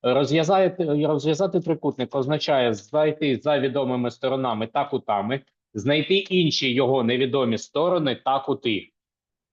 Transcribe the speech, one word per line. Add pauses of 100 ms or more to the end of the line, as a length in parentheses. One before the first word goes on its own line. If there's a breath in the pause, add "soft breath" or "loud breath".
Розв'язати,
розв'язати
трикутник
означає
знайти
за
відомими
сторонами
та
кутами, (300)
знайти
інші
його
невідомі
сторони
та
кути. (600)